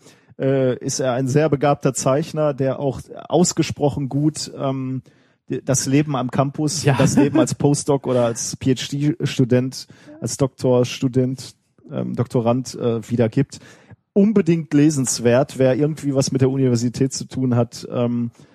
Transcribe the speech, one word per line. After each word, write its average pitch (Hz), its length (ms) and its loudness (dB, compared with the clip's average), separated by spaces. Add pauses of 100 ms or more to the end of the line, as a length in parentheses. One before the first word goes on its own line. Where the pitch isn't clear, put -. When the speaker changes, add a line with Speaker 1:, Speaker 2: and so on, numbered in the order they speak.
(400)
Speaker 1:
äh, 131 380 0
ist - 220 -6
er 131 140 0
ein 131 140 -2
sehr 147 220 2
begabter 143 460 2
Zeichner, 151 580 0
der 131 260 -2
auch 139 220 -4 (260)
ausgesprochen 147 840 0
gut, 147 460 -2
ähm, 131 460 -4 (480)
d-, 123 160 -4
das 135 220 0
Leben 143 280 2
am 123 140 -2
Campus, 143 540 -2
Speaker 2:
Ja. 143 140 2
Speaker 1:
das 139 200 2
Leben - 220 4
als - 160 0
Postdoc 143 500 0
oder 123 200 2
als - 300 -4
P-H-D-Student, 131 1300 -2 (340)
als - 160 -6
Doktorstudent, 127 1160 -2 (360)
ähm, 123 240 -6
Doktorand, 120 600 -2
äh, 117 340 -4
wiedergibt. 120 500 0 (540)
Unbedingt 196 600 2
lesenswert, 135 840 2
wer 127 180 4
irgendwie 143 380 -2
was 135 180 0
mit 123 100 0
der 131 100 4
Universität 127 600 0
zu - 160 -10
tun 127 280 -2
hat, 120 360 -2
ähm, 120 380 -2 (260)